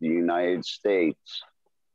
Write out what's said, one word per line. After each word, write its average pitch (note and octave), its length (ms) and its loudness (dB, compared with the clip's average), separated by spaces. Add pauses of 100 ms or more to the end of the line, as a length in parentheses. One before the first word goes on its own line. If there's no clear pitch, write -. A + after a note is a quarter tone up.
the E2 80 -2
United E2+ 560 0
States - 760 -2 (520)